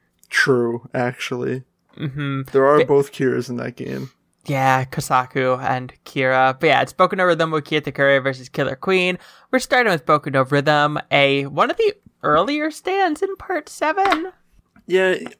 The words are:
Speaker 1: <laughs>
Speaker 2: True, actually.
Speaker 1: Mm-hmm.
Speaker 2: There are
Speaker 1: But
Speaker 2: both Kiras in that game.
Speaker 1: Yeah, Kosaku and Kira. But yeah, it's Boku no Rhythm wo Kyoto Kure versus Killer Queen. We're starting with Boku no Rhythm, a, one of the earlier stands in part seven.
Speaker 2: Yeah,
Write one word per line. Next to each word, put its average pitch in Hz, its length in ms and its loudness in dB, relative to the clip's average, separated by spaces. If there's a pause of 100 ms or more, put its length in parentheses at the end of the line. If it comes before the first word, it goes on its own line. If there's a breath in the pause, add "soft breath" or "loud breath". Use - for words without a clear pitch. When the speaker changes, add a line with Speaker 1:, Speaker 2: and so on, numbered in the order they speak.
Speaker 1:
<laughs> - 260 -20
Speaker 2:
True, 120 640 0
actually. 127 680 -4 (340)
Speaker 1:
Mm-hmm. 139 460 -6 (100)
Speaker 2:
There 135 140 4
are 147 140 6
Speaker 1:
But 135 80 2
Speaker 2:
both 139 240 2
Kiras 127 360 -2
in 123 80 -8
that 123 200 -8
game. 131 340 -10 (340)
Speaker 1:
Yeah, 131 400 0
Kosaku 131 800 -2
and 127 320 -4 (100)
Kira. 131 560 0
But 165 60 2
yeah, 131 160 4
it's 131 100 -6
Boku 185 240 0
no 185 80 0
Rhythm 165 280 0
wo 156 100 -2
Kyoto 151 280 -4
Kure 139 300 2
versus 131 300 -6
Killer 135 260 -4
Queen. 185 420 -2 (320 loud breath)
We're 254 100 0
starting 247 300 2
with 165 140 0
Boku 151 260 0
no 135 120 2
Rhythm, 147 560 2 (120)
a, 139 360 4
one 165 240 0
of - 80 -6
the 440 160 2 (280)
earlier 262 480 0
stands 359 520 -2
in 392 140 -2
part - 340 -8
seven. 370 600 -2 (560)
Speaker 2:
Yeah, 185 280 2 (260)